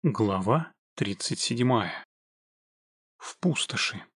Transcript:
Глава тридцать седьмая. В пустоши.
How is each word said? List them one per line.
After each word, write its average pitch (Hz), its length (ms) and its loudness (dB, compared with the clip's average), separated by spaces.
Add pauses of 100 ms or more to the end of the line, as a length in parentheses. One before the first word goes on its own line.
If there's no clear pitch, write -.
Глава 107 680 2 (220)
тридцать - 460 -4
седьмая. 120 640 0 (1120)
В - 200 -14
пустоши. - 640 0 (160)